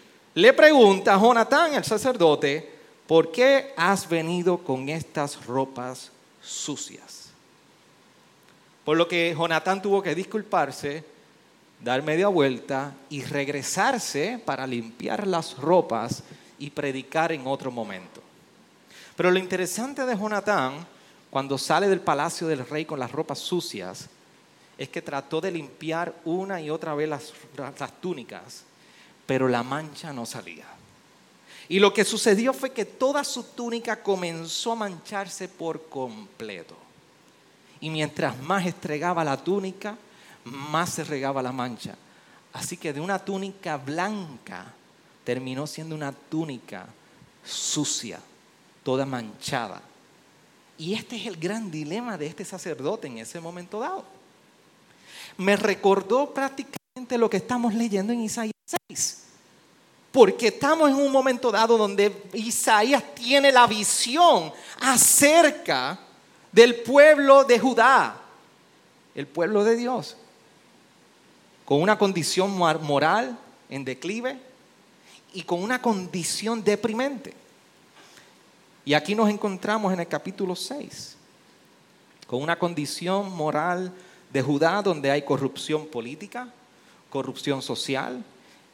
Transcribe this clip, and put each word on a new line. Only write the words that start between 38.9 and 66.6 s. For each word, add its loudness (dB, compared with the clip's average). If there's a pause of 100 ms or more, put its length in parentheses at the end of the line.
la -2
túnica, -4 (480)
más -4
se -6
regaba -4
la -4
mancha. -8 (560)
Así -10
que -8
de -8
una -4
túnica -8
blanca -8 (520)
terminó -6
siendo -12
una -8
túnica -10 (580)
sucia, -6 (640)
toda -2
manchada. -8 (960)
Y -6
este -10
es -12
el -10
gran -6
dilema -8
de -6
este -12
sacerdote -8
en -12
ese -14
momento -12
dado. -8 (1300)
Me 4
recordó 2
prácticamente -8
lo 2
que 0
estamos -2
leyendo -2
en -4
Isaías -6 (360)
seis. -6 (920)
Porque 6
estamos 2
en 2
un 2
momento 2
dado 4
donde 2 (220)
Isaías 2 (120)
tiene 4
la 10
visión 2 (280)
acerca 4 (520)
del 8